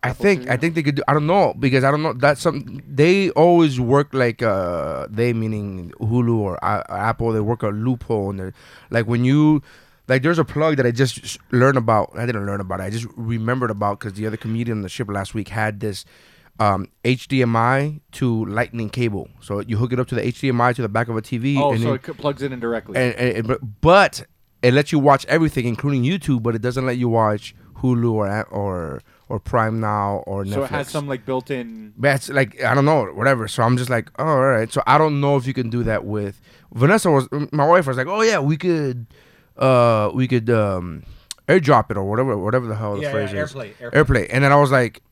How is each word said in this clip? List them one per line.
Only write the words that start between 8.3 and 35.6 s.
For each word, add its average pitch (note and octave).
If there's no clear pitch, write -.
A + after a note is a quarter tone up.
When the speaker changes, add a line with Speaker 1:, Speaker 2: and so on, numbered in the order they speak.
Speaker 1:
they're, F#2
like, A2+
when A#2+
you, D3+
like, C3
there's D#3+
a D3+
plug D#3
that C3
I A#2+
just B2
s-, -
learned C3
about, A2+
I A2+
didn't A2
learn G2+
about F#2+
it, F#2
I F#2+
just A2+
remembered A#2
about, G2+
'cause G2+
the G#2
other A2
comedian A2+
on G#2
the F#2
ship A2
last G2
week G#2+
had G#2+
this, G#2
um, G2
H B2+
D C3+
M A#2
I C#3
to A2+
lightning A2+
cable. G#2+
So G2+
you G#2+
hook A#2
it A#2+
up B2
to -
the G#2
H A#2+
D C#3
M A#2+
I B2
to B2
the A2
back A2+
of A2+
a A2
T A#2+
V, C#3
Speaker 2:
Oh, C#3+
Speaker 1:
and A2+
Speaker 2:
so A#2
Speaker 1:
then C3+
Speaker 2:
it C3
c-, D#3+
plugs C#3
in C3+
indirectly. A#2
Speaker 1:
and, B2+
and, A2+
but, B2
but F3+
it B2
lets C#3+
you D#3
watch C#3
everything, D3+
including B2
YouTube, C#3+
but A2+
it A2
doesn't B2
let B2+
you B2
watch G#2+
Hulu A#2+
or G#2+
a-, G#2
or, F2+
or G2+
Prime A2+
Now G#2
or G2
Netflix. G2
Speaker 2:
So C3+
it B2
has C#3+
some, D3
like, C3
built-in A#2+
Speaker 1:
But C3+
it's C3
like, C3+
I A#2+
don't C#3
know, D3
whatever. A2
So A#2
I'm B2
just B2
like, A#2
"Oh, C#3
all D3
right." A#2
So C#3
I C#3
don't D3+
know C#3+
if B2
you C3
can B2